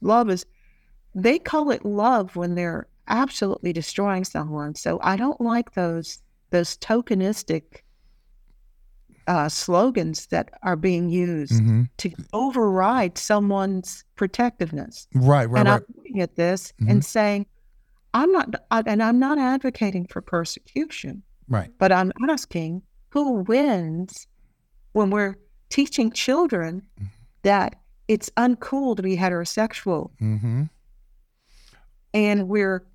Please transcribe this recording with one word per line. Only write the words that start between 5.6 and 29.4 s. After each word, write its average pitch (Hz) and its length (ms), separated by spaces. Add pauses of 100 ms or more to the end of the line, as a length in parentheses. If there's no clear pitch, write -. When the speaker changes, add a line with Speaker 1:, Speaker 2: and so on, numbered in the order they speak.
Speaker 1:
those, 165 480 (300)
those 175 260
tokenistic, 202 840 (1600)
uh, 156 220
slogans 175 800
that - 240 (120)
are 185 140
being 175 320
used 165 460
Speaker 2:
Mm-hmm. 113 300 (120)
Speaker 1:
to 185 140 (240)
override 220 840
someone's 196 880 (100)
protectiveness. 185 1000
Speaker 2:
Right, 131 340
right, 120 120
Speaker 1:
And 101 100
Speaker 2:
right. 202 180
Speaker 1:
I'm - 80
looking 208 240
at 175 160
this 175 440
Speaker 2:
Mm-hmm. 110 100
Speaker 1:
and 147 140
saying, 208 420 (680)
"I'm 294 180
not, 320 240 (160)
I, 226 160
and 214 160
I'm 233 160
not 269 200
advocating 247 680
for - 140
persecution." 180 1000 (260)
Speaker 2:
Right. 107 300
Speaker 1:
But 190 140
I'm 185 200 (160)
asking, 175 540 (260)
who 285 240 (160)
wins 185 760 (680)
when 208 160
we're 196 280 (340)
teaching 277 420
children 208 680 (140)
Speaker 2:
Mm-hmm. 101 100 (360)
Speaker 1:
that 196 340 (320)
it's 214 280
uncool 247 600
to 190 60
be 190 140
heterosexual? 180 920 (100)